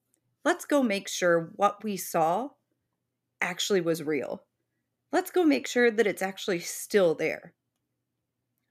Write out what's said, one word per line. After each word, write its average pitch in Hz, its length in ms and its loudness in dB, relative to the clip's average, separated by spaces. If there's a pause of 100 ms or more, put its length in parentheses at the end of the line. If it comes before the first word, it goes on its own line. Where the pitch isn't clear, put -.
(440)
"Let's 349 220 0
go 285 160 2
make 202 260 -2
sure 170 480 0
what 202 280 0
we 202 120 -4
saw 180 540 0 (920)
actually 180 420 -2
was 165 200 -2
real. 143 440 -4 (680)
Let's 359 180 -2
go 359 140 2
make 269 240 4
sure 240 220 4
that 214 160 2
it's 190 160 -2
actually 190 380 -4
still 175 540 2
there." - 400 -6 (1160)